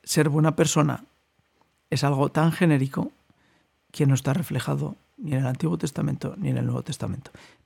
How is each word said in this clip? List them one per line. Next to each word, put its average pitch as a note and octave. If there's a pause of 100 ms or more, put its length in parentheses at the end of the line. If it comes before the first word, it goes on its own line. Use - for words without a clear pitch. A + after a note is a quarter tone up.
ser D#3
buena D3+
persona D3+ (880)
es C#3+
algo C#3+
tan D#3+
genérico D#3 (800)
que D3+
no C#3
está C3+
reflejado C#3+ (220)
ni D#3+
en C3
el C3+
Antiguo D#3+
Testamento C#3
ni C#3
en B2+
el B2
Nuevo B2
Testamento. - (340)